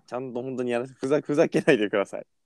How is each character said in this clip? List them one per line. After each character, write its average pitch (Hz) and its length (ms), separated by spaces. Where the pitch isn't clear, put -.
ち - 60
ゃ 120 60
ん 131 120
と 120 120
本 131 140
当 127 60
に 123 80
や 120 80
ら 131 80
せ、 131 60
ふ - 140
ざ-、 147 140
ふ 147 120
ざ 147 160
け 151 120
な 160 120
い 120 40
で 101 120
く 107 80
だ 98 80
さ - 140
い。 - 80